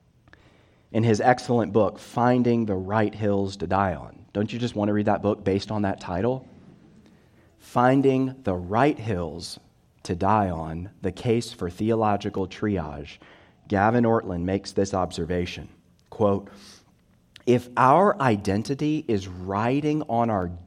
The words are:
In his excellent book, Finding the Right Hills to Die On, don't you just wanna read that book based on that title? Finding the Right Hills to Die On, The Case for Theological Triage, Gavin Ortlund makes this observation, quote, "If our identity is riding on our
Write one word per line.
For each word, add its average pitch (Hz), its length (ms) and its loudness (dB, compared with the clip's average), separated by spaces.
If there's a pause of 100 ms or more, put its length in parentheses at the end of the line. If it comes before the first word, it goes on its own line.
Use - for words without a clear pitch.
(920)
In 113 100 2
his 110 180 4
excellent 120 540 2
book, 101 240 2
Finding 120 680 0
the 101 80 -2
Right 104 400 -2
Hills 101 420 -2
to - 80 -8
Die 95 300 0
On, 64 360 -16
don't 107 220 -2
you 117 60 -6
just 117 160 -4
wanna 104 180 0
read 104 140 0
that 101 160 0
book 104 200 0
based 98 280 -2
on 107 100 -4
that 98 180 -2
title? 113 480 -4 (1120)
Finding 131 840 2
the 98 100 -2
Right 104 460 0
Hills 87 600 -6 (440)
to 98 120 -4
Die 98 340 2
On, 82 400 -6 (120)
The 95 100 -4
Case 117 400 -2
for 90 180 -6
Theological 107 760 0
Triage, 80 720 -6 (500)
Gavin 113 380 4
Ortlund 98 380 0
makes 95 280 -2
this 98 220 0
observation, 87 760 -4 (420)
quote, 98 400 0 (960)
"If 120 300 2
our 156 460 4
identity 127 880 0
is 98 180 -2
riding 113 760 -2
on 117 260 0
our 92 220 -2 (160)